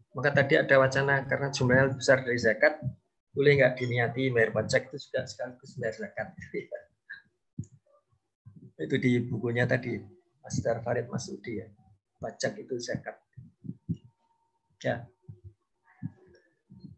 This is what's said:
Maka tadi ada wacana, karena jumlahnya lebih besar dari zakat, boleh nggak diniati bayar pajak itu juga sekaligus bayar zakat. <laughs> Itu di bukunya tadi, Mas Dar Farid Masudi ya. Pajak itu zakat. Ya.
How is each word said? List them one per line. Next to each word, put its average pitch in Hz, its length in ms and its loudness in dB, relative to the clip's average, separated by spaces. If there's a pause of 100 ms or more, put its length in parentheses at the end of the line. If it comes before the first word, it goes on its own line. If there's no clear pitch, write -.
(160)
Maka 139 160 0
tadi 139 240 4
ada 139 240 6
wacana, 135 480 2
karena 135 240 -2
jumlahnya 131 400 6
lebih - 80 -6
besar 127 240 4
dari 120 160 0
zakat, 117 400 2 (560)
boleh 139 240 6
nggak 127 160 4
diniati 131 560 -2
bayar 110 240 2
pajak 110 320 0
itu - 80 -12
juga - 320 -8
sekaligus - 480 -14
bayar 113 180 -6
zakat. - 400 -10
<laughs> - 60 -18 (2500)
Itu 156 180 -4
di 123 260 2
bukunya 120 460 0
tadi, 123 320 -2 (420)
Mas - 220 -8
Dar 117 160 0
Farid 120 320 -4
Masudi 123 500 -10
ya. - 60 -18 (500)
Pajak 113 400 -8
itu 120 240 -10
zakat. 113 320 -8 (1700)
Ya. 120 240 -4 (1900)